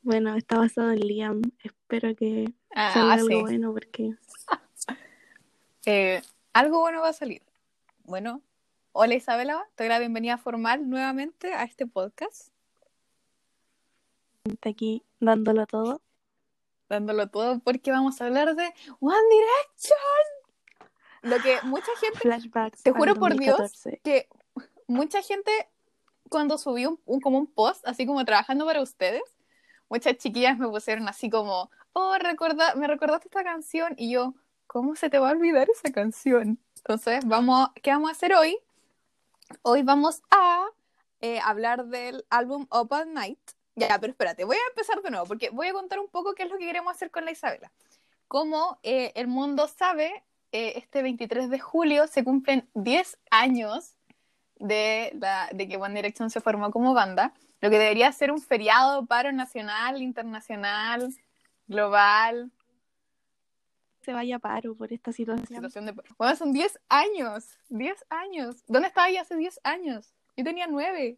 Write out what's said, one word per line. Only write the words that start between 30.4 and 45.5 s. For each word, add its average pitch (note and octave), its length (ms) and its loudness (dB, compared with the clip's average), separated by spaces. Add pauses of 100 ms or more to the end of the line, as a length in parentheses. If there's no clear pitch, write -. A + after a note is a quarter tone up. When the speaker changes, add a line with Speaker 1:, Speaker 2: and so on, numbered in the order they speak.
Speaker 2:
me B3+ 80 -2
pusieron A3 400 -4
así A3 220 -6
como, G3+ 420 -2 (220)
"Oh, F#4+ 260 0
recorda-, E4 560 0
me C#4+ 120 -2
recordaste D4+ 400 0
esta G4 160 -6
canción", E4 540 -6
y A#3 140 -6
yo, B3+ 220 -2 (320)
"¿Cómo C4+ 300 -4
se D#4 160 -4
te C#4 80 4
va C4 100 4
a D4 40 4
olvidar E4 360 4
esa D#4+ 240 0
canción?". A3 640 0 (200)
Entonces, A3+ 500 -2
vamos, B3+ 420 4 (140)
¿qué C#4 80 2
vamos D4+ 180 2
a D#4 40 -8
hacer F4+ 200 2
hoy? E4 240 6 (1040)
Hoy A#3+ 220 4
vamos C#4+ 380 2 (100)
a, F4+ 340 6 (560)
eh, A#3 220 -4
hablar A#3 440 -2
del B3 420 -12
álbum B3 420 -2
Up A#3 220 0
All D#4+ 200 -4
Night. B3 260 -8 (360)
Ya, G#3+ 240 2
pero A3 120 -4
espérate, F3 340 -4
voy B3+ 120 0
a B4 120 -2
empezar G#4+ 320 -4
de F#4 80 -8
nuevo, F#3 160 -4
porque A3+ 260 -8